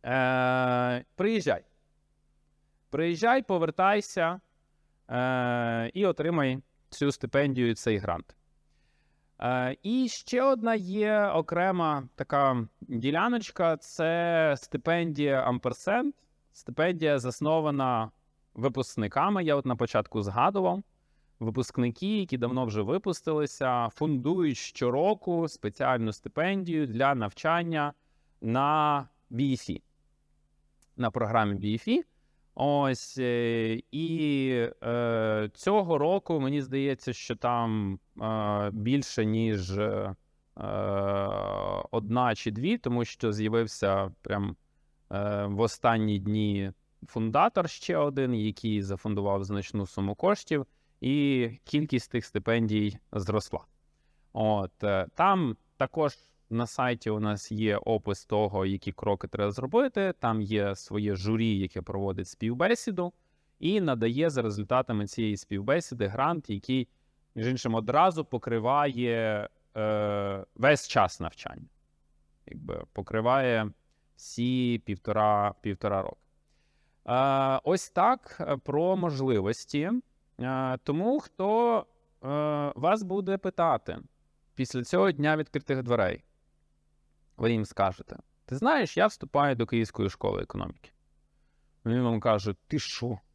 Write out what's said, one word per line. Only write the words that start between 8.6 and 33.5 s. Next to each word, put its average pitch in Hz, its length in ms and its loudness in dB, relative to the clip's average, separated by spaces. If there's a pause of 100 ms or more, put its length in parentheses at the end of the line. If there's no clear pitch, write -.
Е, 127 420 0
і 247 260 0
ще - 340 -2
одна 233 320 2
є 208 520 2
окрема 165 880 0
така 135 520 2 (140)
діляночка: 165 960 0
це 165 800 2
стипендія 147 840 0
Амперсент. 156 720 0 (380)
Стипендія 156 680 0
заснована 131 920 0 (420)
випускниками. 135 880 0
Я 151 120 2
от 139 100 0
на 127 100 0
початку 113 460 0
згадував. 156 600 0 (560)
Випускники, 123 800 -2
які 175 180 -2
давно 123 280 -2
вже 107 160 -2
випустилися, 143 1080 0
фундують 151 680 0
щороку 165 880 0
спеціальну 113 680 -2
стипендію 170 760 -2
для 135 280 2
навчання 156 800 0 (480)
на 143 680 2 (220)
бііфі, 127 540 -2 (1120)
на 117 140 0
програмі 110 440 2
бііфі. 113 480 0 (520)
Ось, 139 640 0
е, 117 640 0 (100)